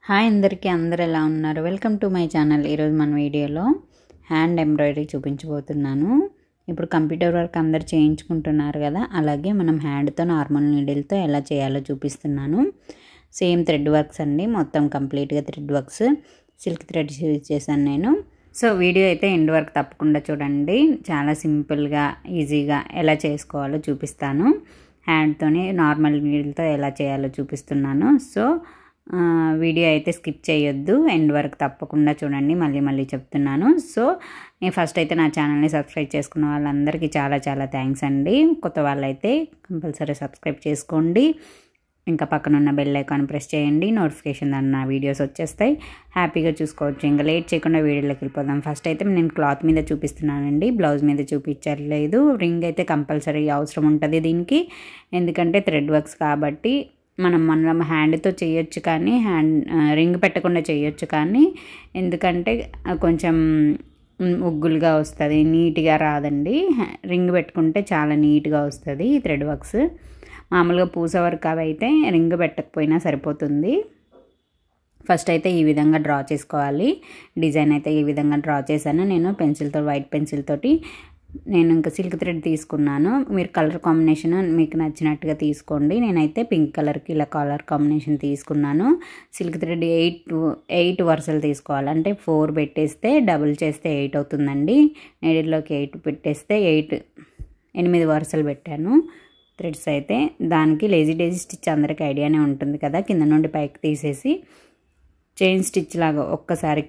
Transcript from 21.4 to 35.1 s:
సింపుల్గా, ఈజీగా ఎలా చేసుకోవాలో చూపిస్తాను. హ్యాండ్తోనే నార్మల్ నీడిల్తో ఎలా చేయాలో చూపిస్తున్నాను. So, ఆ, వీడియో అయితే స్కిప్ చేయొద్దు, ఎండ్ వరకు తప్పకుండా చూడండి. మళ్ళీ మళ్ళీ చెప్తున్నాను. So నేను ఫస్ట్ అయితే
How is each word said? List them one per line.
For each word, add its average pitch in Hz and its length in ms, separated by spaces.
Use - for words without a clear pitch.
సింపుల్గా, 147 720
ఈజీగా 147 400
ఎలా 156 120
చేసుకోవాలో 147 600
చూపిస్తాను. 143 640
హ్యాండ్తోనే 156 520
నార్మల్ 151 420
నీడిల్తో 147 400
ఎలా 139 240
చేయాలో 139 380
చూపిస్తున్నాను. 139 720
So, 208 100
ఆ, 180 40
వీడియో 165 300
అయితే 151 240
స్కిప్ - 320
చేయొద్దు, 147 460
ఎండ్ 156 220
వరకు 143 260
తప్పకుండా 147 580
చూడండి. 143 420
మళ్ళీ 143 260
మళ్ళీ 135 240
చెప్తున్నాను. 139 560
So 226 120
నేను 151 160
ఫస్ట్ 170 260
అయితే 156 180